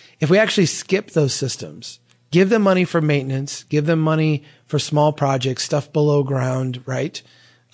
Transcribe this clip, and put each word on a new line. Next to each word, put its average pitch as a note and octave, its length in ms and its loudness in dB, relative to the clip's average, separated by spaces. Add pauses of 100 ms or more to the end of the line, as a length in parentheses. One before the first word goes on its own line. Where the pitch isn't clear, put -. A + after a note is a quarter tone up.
(200)
If C#3+ 100 0
we F#3 80 6
actually G#3+ 280 2
skip - 460 -4
those D3 220 2
systems, - 640 -10 (320)
give F#3 180 4
them A3 140 2
money F#3 220 4
for E3+ 160 0
maintenance, C#3 600 -2
give D3 220 -2
them E3 140 2
money D#3 440 0 (220)
for D3 140 -2
small D3 340 2
projects, C3+ 500 -2
stuff - 300 -4
below D3 300 2
ground, C3 600 -4
right? B2+ 360 -6 (520)